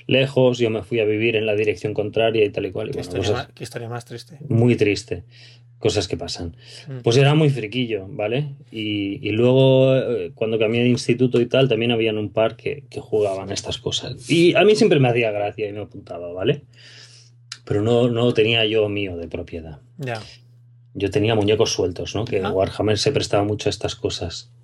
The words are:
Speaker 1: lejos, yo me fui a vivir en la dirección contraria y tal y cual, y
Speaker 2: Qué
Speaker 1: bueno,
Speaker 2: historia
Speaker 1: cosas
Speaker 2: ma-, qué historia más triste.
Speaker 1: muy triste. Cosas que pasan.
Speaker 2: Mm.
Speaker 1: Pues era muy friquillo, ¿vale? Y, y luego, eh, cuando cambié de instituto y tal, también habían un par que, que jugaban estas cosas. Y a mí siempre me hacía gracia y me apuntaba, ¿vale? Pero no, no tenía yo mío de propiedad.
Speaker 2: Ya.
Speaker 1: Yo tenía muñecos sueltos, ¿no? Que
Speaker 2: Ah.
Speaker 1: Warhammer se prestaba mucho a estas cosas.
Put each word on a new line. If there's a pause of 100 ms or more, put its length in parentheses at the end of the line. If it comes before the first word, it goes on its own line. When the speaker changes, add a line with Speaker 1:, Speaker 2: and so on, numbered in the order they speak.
Speaker 1:
lejos,
yo
me
fui
a
vivir
en
la
dirección
contraria
y
tal
y
cual,
y
Speaker 2:
Qué
Speaker 1:
bueno, (100)
Speaker 2:
historia
Speaker 1:
cosas
Speaker 2:
ma-,
qué
historia
más
triste. (100)
Speaker 1:
muy
triste. (520)
Cosas
que
pasan. (320)
Speaker 2:
Mm.
Speaker 1:
Pues
era
muy
friquillo,
¿vale? (160)
Y, (100)
y
luego,
eh,
cuando
cambié
de
instituto
y
tal,
también
habían
un
par
que,
que
jugaban
estas
cosas.
Y
a
mí
siempre
me
hacía
gracia
y
me
apuntaba,
¿vale? (1040)
Pero
no,
no
tenía
yo
mío
de
propiedad. (180)
Speaker 2:
Ya. (720)
Speaker 1:
Yo
tenía
muñecos
sueltos,
¿no?
Que
Speaker 2:
Ah.
Speaker 1:
Warhammer
se
prestaba
mucho
a
estas
cosas. (140)